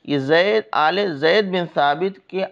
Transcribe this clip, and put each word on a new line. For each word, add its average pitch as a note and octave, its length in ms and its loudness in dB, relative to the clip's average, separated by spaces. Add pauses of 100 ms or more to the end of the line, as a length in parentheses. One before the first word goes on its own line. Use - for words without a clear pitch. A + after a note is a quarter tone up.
یہ C#3+ 140 -2
زید، F3 440 2 (100)
آل E3+ 440 0
زید E3 280 2
بن F#3 200 -2 (100)
ثابت D#3 540 -2
کے F#3+ 240 -6